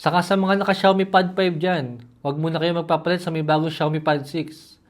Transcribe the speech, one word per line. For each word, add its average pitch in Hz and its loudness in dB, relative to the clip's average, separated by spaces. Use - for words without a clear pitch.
Saka 170 2
sa 180 0
mga 196 2
naka 196 0
Xiaomi 190 4
Pad 185 2
five 180 0
dyan, 143 -2
wag 143 -4
muna 160 -2
kayo 165 0
magpapalit 170 0
sa 180 -6
may 160 -2
bagong 156 2
Xiaomi 156 -2
Pad 147 0
six. - -10